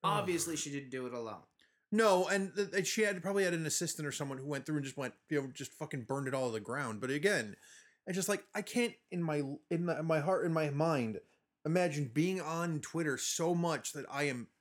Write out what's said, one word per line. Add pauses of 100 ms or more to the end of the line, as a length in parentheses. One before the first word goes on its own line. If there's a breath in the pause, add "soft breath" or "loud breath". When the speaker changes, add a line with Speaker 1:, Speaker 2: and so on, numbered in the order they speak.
Speaker 1:
Ugh.
Speaker 2:
Obviously,
she
didn't
do
it
alone. (520 soft breath)
Speaker 1:
No,
and
th-,
th-,
she
had,
probably
had
an
assistant
or
someone
who
went
through
and
just
went, (160)
you
know,
just
fucking
burned
it
all
to
the
ground.
But
again, (540 loud breath)
I
just,
like, (100)
I
can't (160)
in
my, (280)
in
my,
my
heart,
in
my
mind, (460 soft breath)
imagine
being
on
Twitter
so
much
that
I
am (120)